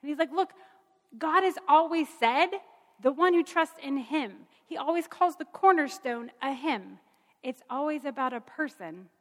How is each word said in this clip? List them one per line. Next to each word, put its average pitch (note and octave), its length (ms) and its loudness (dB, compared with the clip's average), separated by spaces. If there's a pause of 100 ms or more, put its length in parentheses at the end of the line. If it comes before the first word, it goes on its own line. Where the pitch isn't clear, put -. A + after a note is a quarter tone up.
And C#4 80 -12
he's D4 100 -6
like, D#4 140 0
"Look, F#4 220 -2 (640)
God D#4+ 260 2
has F#4 140 0 (100)
always D#4+ 400 4
said, D#4 500 0 (420)
'The B3+ 120 2
one F4 220 4
who E4+ 80 4
trusts - 380 -2
in C#4 180 -6
him.'" B3 480 -6 (180)
He D#4+ 140 -10
always D#4+ 280 -2
calls F4+ 300 -2
the - 80 -10
cornerstone C4 960 0
a C4+ 140 -4
him. G3 460 -6 (420)
It's B3+ 260 -10
always C#4+ 380 -4
about C4 260 -4
a A#3 80 -8
person F#3 680 -10 (100)